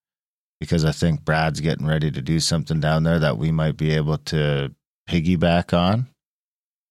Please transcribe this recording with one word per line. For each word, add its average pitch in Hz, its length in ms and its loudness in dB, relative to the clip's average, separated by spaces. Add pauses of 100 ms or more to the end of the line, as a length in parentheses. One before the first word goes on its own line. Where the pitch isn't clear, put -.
(600)
Because 80 260 0
I 76 80 2
think 80 320 -2
Brad's 78 340 0
getting 76 280 -2
ready 78 240 0
to 67 100 -6
do 80 180 0
something 80 400 -2
down 78 240 2
there 82 160 2
that 73 180 0
we 78 140 -2
might 78 240 0
be 78 160 -2
able 78 280 0
to 73 540 -2 (360)
piggyback 87 680 2
on 101 300 0 (840)